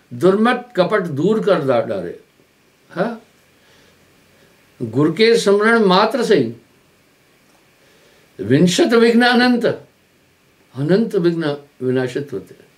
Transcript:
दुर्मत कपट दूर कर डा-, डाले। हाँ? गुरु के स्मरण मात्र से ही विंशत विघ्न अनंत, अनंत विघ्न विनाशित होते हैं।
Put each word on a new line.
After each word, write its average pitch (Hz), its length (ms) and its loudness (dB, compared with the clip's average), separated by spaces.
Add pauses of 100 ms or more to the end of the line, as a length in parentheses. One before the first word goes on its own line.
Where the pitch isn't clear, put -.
(140)
दुर्मत 202 640 0
कपट 180 260 0
दूर 175 420 -2
कर 170 200 0
डा-, 120 220 0
डाले। 90 320 -10 (720)
हाँ? 220 320 -6 (1600)
गुरु 131 300 -2
के 226 240 2
स्मरण 208 480 2
मात्र 208 400 2
से 185 140 2
ही 117 140 -2 (1900)
विंशत 147 460 2
विघ्न 233 360 4
अनंत, 247 440 2 (1080)
अनंत 180 400 -2
विघ्न 165 420 -2 (260)
विनाशित 127 500 -4
होते 98 220 -14
हैं। - 100 -20 (140)